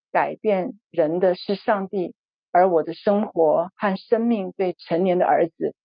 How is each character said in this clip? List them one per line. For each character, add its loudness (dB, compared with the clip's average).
改 -2
变 -2
人 0
的 2
是 -6
上 -2
帝， -6
而 4
我 2
的 -8
生 -2
活 0
和 -2
生 -2
命 -2
对 -4
成 -2
年 2
的 2
儿 2
子 -6